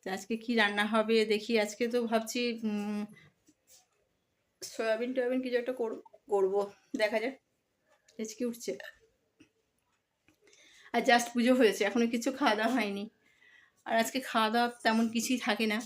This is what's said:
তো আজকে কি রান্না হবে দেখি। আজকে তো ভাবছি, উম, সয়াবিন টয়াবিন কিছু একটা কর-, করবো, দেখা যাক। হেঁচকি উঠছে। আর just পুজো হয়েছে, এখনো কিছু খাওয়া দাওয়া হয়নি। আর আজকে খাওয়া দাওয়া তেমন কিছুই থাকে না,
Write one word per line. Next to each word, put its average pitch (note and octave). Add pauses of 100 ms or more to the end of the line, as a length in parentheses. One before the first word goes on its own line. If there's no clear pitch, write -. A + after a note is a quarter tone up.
তো F#3+
আজকে G#3
কি A#3
রান্না G#3
হবে A3
দেখি। G#3+
আজকে A3
তো A#3
ভাবছি, A3+
উম, G#3 (1600)
সয়াবিন A3+
টয়াবিন B3+
কিছু B3
একটা A#3+
কর-, A3+ (260)
করবো, G3+ (240)
দেখা A3
যাক। B3 (840)
হেঁচকি A3
উঠছে। A#3 (2250)
আর A#3+
just A#3+
পুজো A#3+
হয়েছে, A3
এখনো A#3
কিছু A#3+
খাওয়া C4
দাওয়া A3
হয়নি। G#3 (760)
আর A3+
আজকে A3+
খাওয়া A3
দাওয়া A#3+ (140)
তেমন A3+
কিছুই A#3
থাকে A3+
না, G#3+